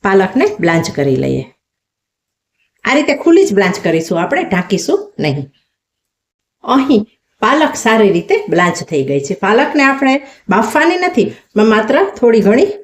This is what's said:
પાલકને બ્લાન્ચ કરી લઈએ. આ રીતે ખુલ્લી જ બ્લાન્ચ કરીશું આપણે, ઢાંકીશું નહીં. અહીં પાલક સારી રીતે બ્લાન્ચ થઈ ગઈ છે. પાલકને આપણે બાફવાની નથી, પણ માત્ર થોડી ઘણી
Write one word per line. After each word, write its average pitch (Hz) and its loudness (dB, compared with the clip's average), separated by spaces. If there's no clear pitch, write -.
પાલકને 196 0
બ્લાન્ચ 165 0
કરી 135 0
લઈએ. 131 -4
આ 254 -2
રીતે 294 0
ખુલ્લી 339 4
જ 208 -2
બ્લાન્ચ 190 0
કરીશું 165 -2
આપણે, 180 -2
ઢાંકીશું 190 -2
નહીં. 143 -4
અહીં 269 2
પાલક 277 0
સારી 220 4
રીતે 175 0
બ્લાન્ચ 170 0
થઈ 143 -2
ગઈ 139 -2
છે. 196 -4
પાલકને 277 2
આપણે 269 0
બાફવાની 302 0
નથી, 254 0
પણ 220 4
માત્ર 220 0
થોડી 226 4
ઘણી 285 4